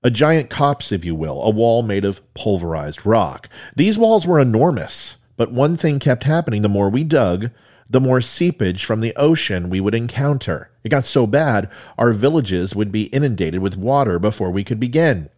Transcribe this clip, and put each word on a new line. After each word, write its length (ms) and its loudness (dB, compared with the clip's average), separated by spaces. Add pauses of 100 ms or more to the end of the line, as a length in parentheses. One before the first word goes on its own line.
A 80 2
giant 400 0
copse, 400 -2
if 120 -4
you 120 -4
will, 260 -6
a 80 2
wall 320 2
made 240 -2
of 160 -4 (140)
pulverized 720 -4
rock. 420 0 (260)
These 220 2
walls 300 4
were 120 4
enormous, 760 0 (180)
but 160 -2
one 260 0
thing 200 0
kept 280 0
happening. 360 0
The 80 2
more 220 2
we 120 0
dug, 460 2 (400)
the 100 4
more 220 2
seepage 640 -2
from 140 -2
the 160 -2
ocean 540 0
we 100 -2
would 160 0
encounter. 720 -2 (140)
It 60 -6
got 160 0
so 200 2
bad, 460 0 (260)
our 160 4
villages 600 0
would 160 -2
be 140 -2
inundated 560 -2
with 160 -4
water 420 0
before 320 -2
we 120 -2
could 160 -4
begin. 580 0